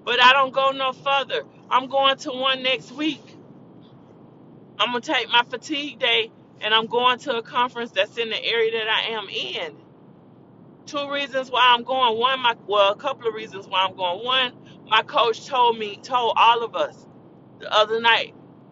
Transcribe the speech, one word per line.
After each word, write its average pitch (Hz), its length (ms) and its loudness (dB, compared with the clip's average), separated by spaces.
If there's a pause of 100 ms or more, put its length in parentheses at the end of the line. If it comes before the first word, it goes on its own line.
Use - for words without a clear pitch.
But 240 180 2
I 254 120 10
don't 269 200 2
go 269 180 2
no 269 200 -4
further. 254 520 -2 (260)
I'm 254 180 2
going 269 300 2
to 294 140 -10
one 262 300 -2
next 254 300 -4
week. 294 300 -4 (1600)
I'm 214 100 0
gonna 240 140 -4
take 254 280 -4
my 240 140 2
fatigue 277 560 -8
day, 226 320 0 (280)
and 214 140 -2
I'm 226 140 2
going 247 320 0
to 247 180 -4
a 233 40 -6
conference 240 500 -4
that's 202 260 -2
in 226 120 -4
the 202 140 -6
area 226 280 0
that 226 160 -4
I 220 240 -2
am 214 180 -8
in. 226 460 -8 (1120)
Two 285 260 -6
reasons 262 380 -4
why 247 260 4
I'm 240 80 -8
going. 247 340 0
One, 262 240 0
my, 233 140 2 (100)
well, 202 260 4
a 208 40 -4
couple 233 320 -6
of 214 60 -4
reasons 196 340 -14
why 190 200 0
I'm 190 80 -10
going. 185 280 -4
One, 254 300 0 (340)
my 220 140 4
coach 226 440 0
told 240 320 2
me, 208 240 -10
told 247 340 -2
all 233 280 6
of 185 120 -10
us 147 300 -4 (540)
the - 120 -8
other 214 280 2
night, 226 340 2 (380)